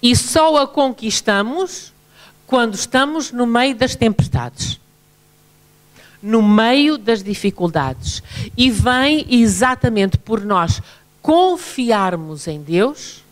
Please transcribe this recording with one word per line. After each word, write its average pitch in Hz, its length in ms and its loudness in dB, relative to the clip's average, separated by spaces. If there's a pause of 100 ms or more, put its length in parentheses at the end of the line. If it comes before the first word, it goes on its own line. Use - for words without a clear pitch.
E 240 140 4
só 311 460 2
a 277 40 0
conquistamos 247 1300 -2 (540)
quando 240 260 0
estamos 277 600 -4
no 247 140 -2
meio 247 280 0
das 233 200 -2
tempestades. - 840 -2 (1400)
No 220 180 2
meio 240 560 4
das 220 260 -2
dificuldades. 175 1000 -4 (340)
E 254 140 4
vem 254 580 0
exatamente 233 880 2
por 220 240 -2
nós 196 400 -2 (400)
confiarmos 214 1300 0
em 151 140 -8
Deus 185 680 -2